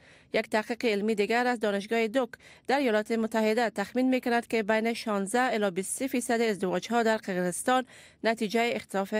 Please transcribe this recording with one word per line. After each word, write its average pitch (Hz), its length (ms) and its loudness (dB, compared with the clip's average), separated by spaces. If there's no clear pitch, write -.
یک 220 160 0
تحقیق 220 360 -2
علمی 214 300 2
دیگر 226 320 2
از 247 120 0
دانشگاه 214 480 0
دوک 240 220 0
در 254 100 2
ایالات 220 340 2
متحده 220 580 2
تخمین 247 400 0
می‌کند 240 380 0
که 226 160 0
بین 220 300 0
شانزده 220 600 0
الی 208 180 0
بیست 185 280 -6
سه 262 80 -2
فیصد 240 340 0
ازدواج‌ها 208 640 0
در 220 140 2
قرقیزستان 196 680 0
نتیجهٔ 226 520 0
اختطاف 196 440 -4